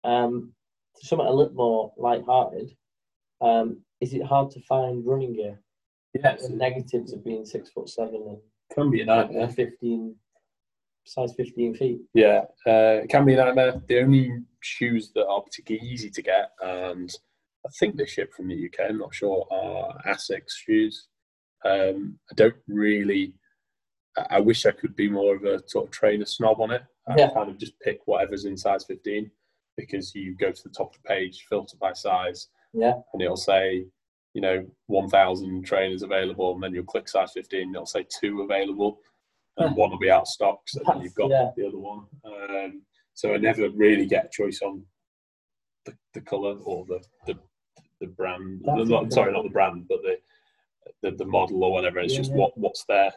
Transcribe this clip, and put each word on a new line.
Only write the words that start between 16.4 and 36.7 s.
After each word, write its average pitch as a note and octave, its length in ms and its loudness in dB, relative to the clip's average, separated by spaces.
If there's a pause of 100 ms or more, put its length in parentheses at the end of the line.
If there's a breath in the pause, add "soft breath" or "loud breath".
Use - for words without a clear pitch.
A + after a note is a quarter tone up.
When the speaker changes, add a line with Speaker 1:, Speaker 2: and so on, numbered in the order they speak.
Speaker 2:
and F2+ 480 -8 (560)
I - 40 -10 (100)
think G#3 160 0
they G#2 100 -2
ship - 280 -8
from F#2 160 -12
the F2 60 -8
U E2 140 -8
K, F#2 200 -4
I'm A2 80 -4
not G2+ 180 -10
sure, F#2+ 360 -2
are F#2 540 -6
Asics G2 460 -6 (140)
shoes. A2 420 0 (560)
Um, G2 560 0 (120)
I - 40 -16
don't A2+ 200 6 (120)
really, G2+ 680 0 (840)
I, - 140 -4
I G2 80 4
wish A2 260 2
I G#2 60 6
could - 240 -8
be G2+ 140 0
more G2+ 260 2
of G2 100 -10
a G2 220 -2
sort G#2 180 -2
of - 60 -20
trainer G#2 340 2
snob A2 340 2
on A2+ 120 -2
it, B2 120 -4 (240)
and A#2 120 4
Speaker 1:
Yeah. C#3 120 8
Speaker 2:
kind G#2 180 -2
of F#2+ 80 -14
just - 220 -14
pick - 260 -4
whatever's G2 400 -2
in G2 120 -6
size G2 280 -2
fifteen, G#2 460 -8 (460)
because - 380 -10
you F#2 200 -10
go F#2 160 0
to - 120 -14
the - 60 -20
top - 260 -8
of - 60 -20
the - 60 -18
page, F#2 420 -4
filter - 280 -6
by F#2 160 -4
size, F2+ 560 -4 (240)
Speaker 1:
Yeah. - 280 0 (120)
Speaker 2:
and F#2+ 80 -6
it'll F2+ 140 0
say, F#2+ 520 0 (460)
you A2+ 80 -6
know, F#2 240 0 (220)
one G2 220 0
thousand F#2 540 2
trainers F#2+ 400 -2
available, F#2+ 500 -2
and F#2 100 -8
then F#2 100 -6